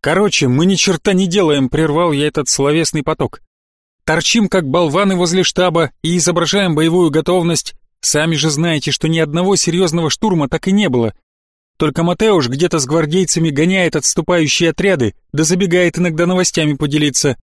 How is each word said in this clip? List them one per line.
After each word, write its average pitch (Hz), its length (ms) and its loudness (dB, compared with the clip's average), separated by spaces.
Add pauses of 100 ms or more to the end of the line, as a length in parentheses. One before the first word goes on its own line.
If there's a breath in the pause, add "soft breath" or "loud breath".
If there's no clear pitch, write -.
«Короче, 170 480 0
мы 143 180 2
ни 190 80 4
чёрта 185 400 0
не 185 140 2
делаем», 151 400 0
прервал 156 420 0
я 147 160 0
этот 147 220 -4
словесный 151 560 -2
поток. - 380 -6 (600)
«Торчим, 170 460 0
как 180 180 0
болваны, 175 480 0
возле 175 300 0
штаба 170 480 0 (100)
и 170 140 -2
изображаем 175 580 0
боевую 165 360 2
готовность. 165 680 -2 (240)
Сами 160 340 0
же 151 160 0
знаете, 151 400 -2
что 135 160 -4
ни 165 140 0
одного 170 340 0
серьёзного 170 560 0
штурма 170 380 0
так - 180 -4
и 190 60 0
не 202 160 2
было. 120 260 0 (640)
Только 156 240 0
Матеуш 175 460 2
где-то 160 320 0
с 131 60 -4
гвардейцами 160 640 0
гоняет 170 440 0
отступающие 165 760 0
отряды, 160 440 0 (180)
да 151 120 0
забегает 175 520 0
иногда 170 300 0
новостями 170 460 0
поделиться. 147 640 0 (100)